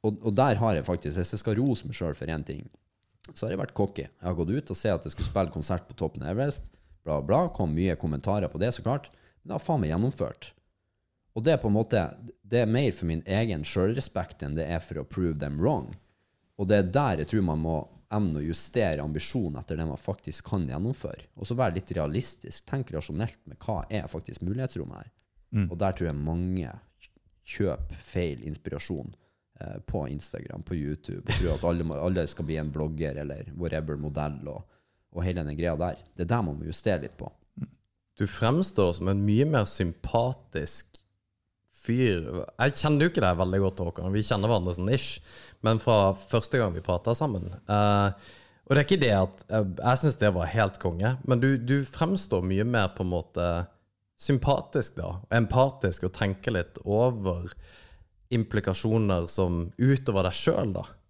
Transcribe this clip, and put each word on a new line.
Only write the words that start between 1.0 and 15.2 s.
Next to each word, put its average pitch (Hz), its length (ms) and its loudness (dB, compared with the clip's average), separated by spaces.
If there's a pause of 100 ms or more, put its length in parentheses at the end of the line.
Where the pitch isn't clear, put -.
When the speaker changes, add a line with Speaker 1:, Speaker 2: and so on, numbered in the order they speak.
Speaker 1:
hvis 90 180 -2
jeg 104 60 -4
skal 107 200 0
rose 131 280 0
meg 123 80 -8
selv 82 240 -4
for 78 120 -6
en 76 120 -4
ting, 76 220 -10 (640)
så - 160 -8
har - 80 -4
jeg - 80 -4
vært - 160 -8
cocky. 98 300 0
Jeg - 180 -16
har 90 100 0
gått 85 160 0
ut 135 220 -4
og - 60 -6
sett 101 160 0
at 82 100 -6
jeg 78 80 -8
skulle - 160 -4
spille 90 240 0
konsert 85 340 -4
på - 80 -18
toppen - 300 -6
av 82 80 -4
Everest, 139 320 -2 (400)
bla 76 160 0
bla, 107 220 2 (100)
kom 85 220 0
mye 87 200 2
kommentarer 87 560 -2
på 76 80 -10
det, 113 140 0
så - 100 -10
klart. 135 280 -4 (320)
Men - 80 -10
det - 80 -4
har - 40 -8
faen 143 200 0
meg 76 100 0
gjennomført. - 560 -2 (880)
Og 113 80 -2
det 160 80 6
er - 80 2
på 110 80 2
en 101 80 6
måte, 110 240 2 (400)
det 117 220 2
er 110 100 2
mer 131 180 4
for 87 160 -4
min 80 160 0
egen 95 400 0
selvrespekt 101 800 -2
enn 73 140 -4
det 80 100 -2
er 85 160 -2
for 80 160 -8
å 71 80 -8
prove 85 320 0